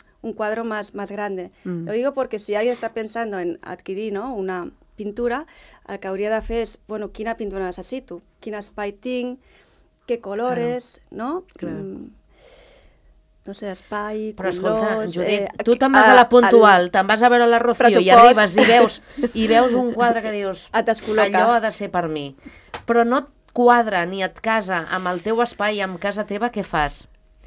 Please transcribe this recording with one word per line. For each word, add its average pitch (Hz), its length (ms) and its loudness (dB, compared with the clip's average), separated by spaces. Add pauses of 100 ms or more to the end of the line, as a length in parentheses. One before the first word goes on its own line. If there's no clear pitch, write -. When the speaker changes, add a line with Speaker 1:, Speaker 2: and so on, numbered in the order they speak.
(220)
Speaker 1:
un 226 120 -10
cuadro 220 280 -6
más, 214 320 -10
más 202 160 -12
grande. 202 400 -10 (140)
Speaker 2:
Mm. 175 200 -8
Speaker 1:
Lo 180 80 -8
digo 254 220 -4
porque 240 240 -8
si 208 160 -8
alguien 233 200 -2
está 226 200 -10
pensando 220 460 -8
en 175 220 -8
adquirir, 196 500 -10
¿no?, 220 200 -8
una 185 380 -8 (240)
pintura, 240 520 -8 (420)
el 202 100 -12
que 196 80 -14
hauria 196 260 -6
de 220 100 -2
fer 233 200 -6
és, - 240 -12
bueno, 214 240 -10
quina 220 260 -10
pintura 190 300 -8
necessito, 180 540 -12 (180)
quin 214 160 -12
espai 208 380 -10
tinc, 247 480 -8 (680)
què 233 140 -6
colores, 240 800 -6 (100)
Speaker 2:
Claro. - 0 -
Speaker 1:
no? 285 340 -10 (140)
Speaker 2:
Claro. 202 240 -10
Speaker 1:
Mm, 196 240 -14 (1400)
no 196 80 -14
sé, 202 180 -10
espai, 214 640 -10
Speaker 3:
Però 190 160 -6
escolta, 214 420 -4
Speaker 1:
colors, 196 220 -6
Speaker 3:
Judit, 180 120 -4 (200)
Speaker 1:
eh, - 160 -12
Speaker 3:
tu 226 80 2
Speaker 1:
aquí, 254 80 2
Speaker 3:
te'n 262 120 2
vas 220 140 8
a 220 60 8
Speaker 1:
a, - 60 10
Speaker 3:
la 240 100 6
Puntual, 208 560 8
Speaker 1:
al 180 80 -4
Speaker 3:
te'n 196 160 2
vas 214 160 2
a 247 80 6
veure 240 160 4
la 233 100 4
Rocío 240 300 2
i 185 160 4
Speaker 1:
pressupost. 233 160 10
Speaker 3:
arribes 214 400 8
i 240 80 6
veus, 233 300 4 (360)
i 220 140 0
veus 240 260 4
un 247 220 -2
quadre 233 260 0
que 220 80 -6
dius, 196 400 -8
Speaker 1:
<laughs> - 60 -6
Et 220 100 -2
descol·loca. 214 400 0 (140)
Speaker 3:
"Allò 233 160 2
ha 226 80 0
de 214 80 -4
ser 202 180 -10
per 175 180 -4
mi". 147 200 -8 (580)
Però 233 180 2
no 262 200 0
et - 40 -20 (240)
quadra 233 540 2
ni 190 160 -8
et 185 180 -8
casa 190 500 -4
amb 185 180 -6
el 180 140 -6
teu 226 200 -4
espai, 214 380 -4
amb 190 180 -8
casa 202 280 -6
teva, 208 240 -6
què 202 140 -8
fas? - 440 -4 (380)